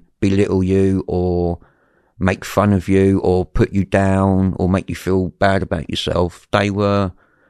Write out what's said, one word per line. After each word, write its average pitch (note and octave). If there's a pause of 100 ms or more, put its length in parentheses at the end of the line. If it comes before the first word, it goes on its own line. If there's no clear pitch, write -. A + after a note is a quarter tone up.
(200)
belittle G2
you F#2+
or F2 (580)
make -
fun G#2
of F#2+
you G2
or F#2
put -
you G2
down F#2+
or F2+
make F#2
you E2
feel F#2
bad G2
about D#2+
yourself. -
They G#2
were G2+ (380)